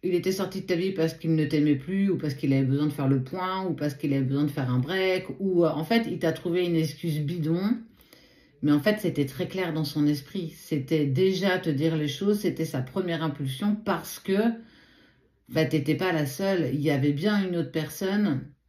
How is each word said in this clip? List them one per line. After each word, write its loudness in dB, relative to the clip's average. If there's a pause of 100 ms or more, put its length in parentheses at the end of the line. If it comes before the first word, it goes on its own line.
il 0
était 2
sorti -4
de -10
ta 0
vie 0
parce 0
qu'il 0
ne 2
t'aimait 4
plus 0
ou 2
parce -2
qu'il 0
avait 4
besoin 2
de 0
faire 0
le 4
point -4
ou -2
parce -2
qu'il -2
avait 0
besoin 0
de 0
faire -2
un 2
break 0 (120)
ou, 4
euh, 4
en -2
fait, 2
il -4
t'a 0
trouvé -2
une 2
excuse -2
bidon. 0 (800)
Mais 2
en 4
fait, 2
c'était 0
très -4
clair -2
dans -2
son 0
esprit. -2
C'était 0
déjà 2
te -2
dire 2
les 0
choses, 0
c'était -2
sa -4
première -4
impulsion -2
parce -4
que, 0 (1040)
bah, 2
t'étais 0
pas 0
la 0
seule. 0
Il 0
y 2
avait 2
bien 2
une -2
autre -2
personne -2 (160)